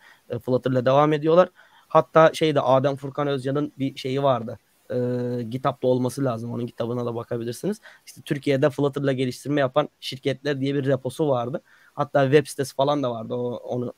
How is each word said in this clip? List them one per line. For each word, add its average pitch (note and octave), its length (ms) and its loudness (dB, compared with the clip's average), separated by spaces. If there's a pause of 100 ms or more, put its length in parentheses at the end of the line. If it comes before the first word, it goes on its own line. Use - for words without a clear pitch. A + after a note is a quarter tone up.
(300)
e, A#2+ 80 -4
Flutter'la B2+ 480 0
devam C#3+ 260 4
ediyorlar. D#3 360 4 (400)
Hatta D#3+ 460 6
şeyde D3+ 260 2
Adem C3 360 2
Furkan C#3+ 300 -6
Özcan'ın C#3 520 -2
bir C3+ 180 -4
şeyi C3 260 -4
vardı. A2+ 360 0 (320)
E, B2 60 -4 (460)
GitHub'da B2+ 440 -4
olması B2+ 380 2
lazım. A#2 280 -4
Onun A#2 140 -6
kitabına A#2+ 400 -4
da A#2 80 -4
bakabilirsiniz. A#2+ 640 -6 (260)
İşte - 180 -20
Türkiye'de C#3+ 460 0
Flutter'la C#3 420 -2
geliştirme C3+ 480 -4
yapan C#3 280 0 (120)
şirketler C3+ 600 -6
diye C#3 140 -2
bir C#3 120 -2
reposu C3+ 420 -2
vardı. B2 340 -2 (320)
Hatta C#3+ 300 0
web C#3+ 220 4
sitesi - 280 -8
falan C#3+ 280 0
da B2 80 -2
vardı. A2+ 240 -8
O, B2 220 -4
onu B2 420 -6